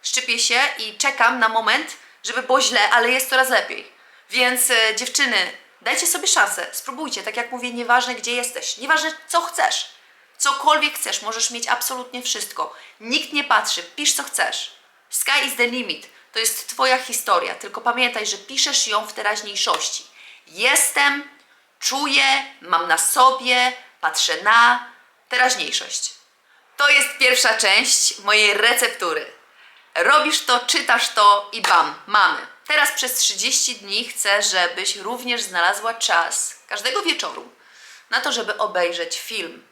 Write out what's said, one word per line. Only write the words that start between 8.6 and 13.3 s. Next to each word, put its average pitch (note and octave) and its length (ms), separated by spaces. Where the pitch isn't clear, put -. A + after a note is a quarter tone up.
nieważne D#4 340
co E4+ 140
chcesz, - 500
cokolwiek D4 580
chcesz, - 260
możesz A3+ 300
mieć A#3+ 160
absolutnie B3 540
wszystko. - 540
Nikt C4 340